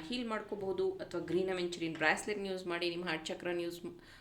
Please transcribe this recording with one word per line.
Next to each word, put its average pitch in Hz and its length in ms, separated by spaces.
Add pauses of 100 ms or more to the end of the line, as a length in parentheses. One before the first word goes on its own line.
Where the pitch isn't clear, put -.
ಹೀಲ್ 247 200
ಮಾಡ್ಕೋಬಹುದು, 190 640
ಅಥವಾ - 300
ಗ್ರೀನ್ 180 280
ಅವೆಂಚುರಿನ್ 175 460
ಬ್ರಾಸ್ಲೆಟ್ನ 196 500
ಯೂಸ್ 185 220
ಮಾಡಿ 175 220
ನಿಮ್ಮ 170 160
ಹಾರ್ಟ್ 160 200
ಚಕ್ರನ 175 340
ಯೂಸ್, 170 260 (360)